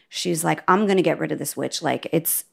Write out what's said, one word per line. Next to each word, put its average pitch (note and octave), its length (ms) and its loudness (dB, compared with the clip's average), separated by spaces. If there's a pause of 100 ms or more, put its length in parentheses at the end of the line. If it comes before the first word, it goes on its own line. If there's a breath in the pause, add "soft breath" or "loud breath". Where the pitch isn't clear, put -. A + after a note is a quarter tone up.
she's E3+ 340 -4
like, D#3+ 240 0
"I'm G3 200 4
gonna F#3+ 160 4
get D#3+ 180 0
rid D#3 120 -2
of C#3 60 -4
this D3 180 -8
witch." C3+ 260 -4
Like, C3+ 300 -2
it's, - 400 -2